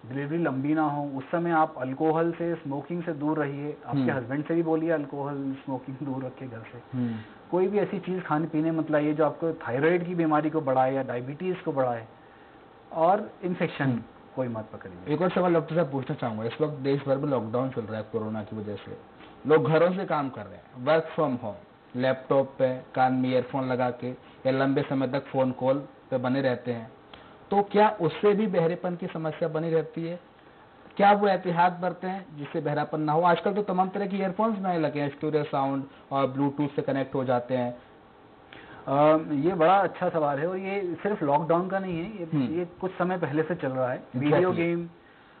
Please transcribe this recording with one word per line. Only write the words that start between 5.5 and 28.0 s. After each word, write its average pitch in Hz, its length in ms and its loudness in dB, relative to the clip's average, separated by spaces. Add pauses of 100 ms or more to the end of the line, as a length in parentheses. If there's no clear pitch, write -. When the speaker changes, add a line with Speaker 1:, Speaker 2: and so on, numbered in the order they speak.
Speaker 1:
smoking 131 380 -8
दूर 131 220 -6
रखे 127 220 -10
घर 113 140 -12
से। 120 380 -10
Speaker 2:
हम्म। 120 160 0 (360)
Speaker 1:
कोई 185 160 2
भी 208 120 0
ऐसी 190 200 0
चीज़ 180 220 -4
खाने 160 260 0
पीने 156 240 0
मत 160 200 -2
लाइए 151 240 2
जो 156 120 2
आपको 165 260 -2
thyroid 160 540 0
की 180 80 -6
बीमारी 156 360 2
को 156 100 0
बढ़ाए 131 340 2
या 135 80 0
diabetes 143 640 -6
को 156 80 -2
बढ़ाए। 123 340 0 (840)
और 190 400 2 (100)
इन्फेक्शन 175 420 -2
Speaker 2:
हम्म। 120 180 0 (340)
Speaker 1:
कोई 131 120 -2
मत 110 240 -8
पकड़िए। - 420 -8
Speaker 2:
एक 156 80 0
और 185 80 4
सवाल 180 240 4
doctor 156 200 0
साहब 160 180 0
पूछना 135 240 -4
चाहूँगा, 110 280 -4
इस 117 160 -6
वक्त 151 140 0
देश 139 300 -2
भर 135 140 2
में 147 100 -2
lockdown 123 420 0
चल 123 100 -6
रहा 107 160 -6
है 107 160 -8
कोरोना 110 300 -4
की 107 140 -10
वजह 104 200 -6
से, - 220 -14 (480)
लोग 156 220 6
घरों 160 240 4
से 190 120 -4
काम 143 260 -2
कर 113 120 -10
रहे 95 140 -16
हैं, 123 300 -14
work 160 320 2
from 147 200 2
home, - 580 -12
laptop 131 600 0
पे 127 160 2 (200)
कान 127 180 4
में 127 180 2
earphone 127 380 0
लगा 123 220 0
के 123 200 -6
या - 400 -6
लंबे 135 320 2
समय 135 260 0
तक 135 160 -2
phone 131 280 0
call 131 260 2 (320)
पे 131 80 0
बने 131 240 0
रहते 123 300 -2
हैं, 117 200 -10 (580)
तो 202 120 4
क्या 208 380 4